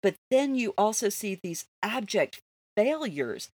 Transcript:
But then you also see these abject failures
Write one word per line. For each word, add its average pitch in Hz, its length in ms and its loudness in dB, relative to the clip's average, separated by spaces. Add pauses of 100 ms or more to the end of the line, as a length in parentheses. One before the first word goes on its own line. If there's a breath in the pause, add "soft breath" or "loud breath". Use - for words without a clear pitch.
But 190 100 4 (160)
then 269 240 4
you 240 240 0
also 214 320 2
see 196 320 -4
these 170 240 -8 (160)
abject 208 580 0 (380)
failures 214 720 0 (100)